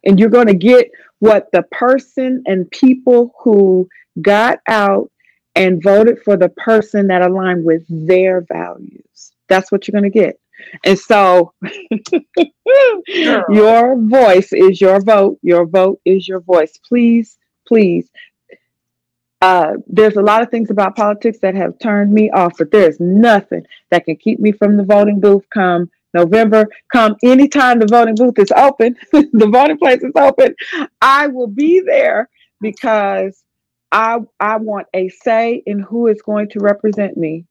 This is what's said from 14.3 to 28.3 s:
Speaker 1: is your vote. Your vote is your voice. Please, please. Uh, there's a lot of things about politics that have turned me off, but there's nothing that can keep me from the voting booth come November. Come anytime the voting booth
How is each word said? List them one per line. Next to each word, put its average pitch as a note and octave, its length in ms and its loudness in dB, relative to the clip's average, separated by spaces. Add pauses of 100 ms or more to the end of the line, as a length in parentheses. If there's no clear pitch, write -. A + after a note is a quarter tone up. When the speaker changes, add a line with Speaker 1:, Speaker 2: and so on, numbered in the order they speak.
Speaker 1:
is F#3+ 280 2
your F#3+ 200 4
vote. G3 400 0
Your F3 240 2
vote F#3+ 400 -2
is F#3 220 0
your F#3 120 -10
voice. E3+ 380 -2 (100)
Please, A#3 500 -2 (300)
please. F#3 420 0 (1300)
Uh, F3+ 320 2 (140)
there's G#3+ 280 2
a G3+ 60 0
lot G#3 200 2
of A#3+ 80 -6
things A3+ 220 -6
about G3 240 -2
politics G#3 440 -4
that F#3+ 160 -2
have F#3+ 240 -6
turned G3+ 320 -2
me G#3+ 200 2
off, F3 260 -2
but D#3+ 140 -4
there's F#3 280 2
nothing G3 680 0 (260)
that F3 140 -2
can D#3+ 100 -6
keep - 240 -6
me G#3 120 0
from G#3 260 0
the G3+ 60 -2
voting G#3 360 0
booth G3+ 320 2
come F3+ 380 -2 (240)
November. G#3+ 520 2 (260)
Come A3 320 2
anytime C4 560 2
the G#3+ 60 2
voting A3+ 300 2
booth A#3+ 240 0